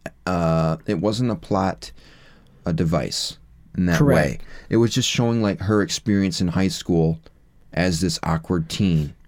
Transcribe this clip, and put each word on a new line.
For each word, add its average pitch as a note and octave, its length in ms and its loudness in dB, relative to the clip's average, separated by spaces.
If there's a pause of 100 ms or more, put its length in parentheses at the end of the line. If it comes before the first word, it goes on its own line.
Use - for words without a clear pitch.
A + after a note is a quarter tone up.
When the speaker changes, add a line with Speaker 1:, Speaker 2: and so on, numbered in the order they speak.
(260)
Speaker 1:
uh, E2 500 0 (120)
it G2+ 120 0
wasn't A2 320 0
a G#2 40 -4
plot, - 560 -2 (760)
a F2 80 -2
device D#2+ 640 -2 (400)
in F2+ 100 2
that E2 120 2
Speaker 2:
Correct. D#2+ 420 2
Speaker 1:
way. - 40 -14 (260)
It A2+ 60 2
was A#2 140 4
just B2+ 180 0
showing, A#2 340 0
like, G2 180 0
her G#2 220 2
experience F#2+ 580 0
in F2+ 80 2
high F#2 180 2
school E2 520 0 (540)
as E2+ 280 0
this F2+ 220 0
awkward E2 460 -2
teen. E2 440 0 (140)